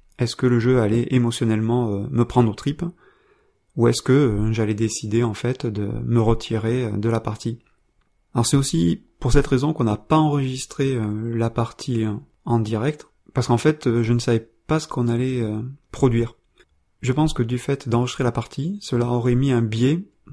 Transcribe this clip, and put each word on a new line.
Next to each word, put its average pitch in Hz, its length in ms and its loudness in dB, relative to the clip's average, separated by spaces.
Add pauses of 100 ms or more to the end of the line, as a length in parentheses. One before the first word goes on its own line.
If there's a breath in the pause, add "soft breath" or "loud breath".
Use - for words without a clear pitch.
(180)
Est-ce 117 180 -2
que - 100 -2
le 120 140 4
jeu 123 220 2
allait 113 300 0
émotionnellement, 117 800 0
euh, 101 220 -4
me 117 140 2
prendre 117 260 2
aux 98 40 -6
tripes ? 147 280 -6 (920 soft breath)
Ou 117 100 4
est-ce 120 140 0
que, - 100 2
euh, 110 400 4
j'allais 110 220 0
décider, 110 500 0
en 113 100 0
fait, 123 320 -4
de 104 220 -4 (160)
me 117 160 2
retirer, 113 640 0
euh, 110 140 -4
de 104 100 -2
la 113 140 0
partie ? 113 380 -6 (760)
Alors 120 120 0
c'est - 120 2
aussi 165 480 0 (140)
pour 131 120 -2
cette 139 160 4
raison 135 240 0
qu'on 139 140 -2
n'a 104 100 2
pas - 220 0
enregistré, 135 800 -2
euh, 110 380 -4
la 113 160 0
partie, 117 540 -4
euh, 107 100 -2 (300)
en 117 160 0
direct, 113 480 -4 (260)
parce 123 140 -2
qu'en 120 100 4
fait, 151 300 0
euh, 117 160 2
je 113 80 0
ne 120 80 2
savais 117 320 0 (160)
pas 156 140 0
ce - 80 -12
qu'on 120 180 -2
allait, 123 340 -2
euh, 107 200 -4 (300)
produire. 117 440 2 (640 soft breath)
Je 123 120 0
pense 151 180 2
que 127 120 0
du 120 140 -4
fait 135 300 -4
d'enregistrer 123 380 0
la 120 80 0
partie, 151 480 -6
cela 120 260 -2
aurait 120 280 2
mis 135 180 2
un 120 80 2
biais 123 440 0 (280)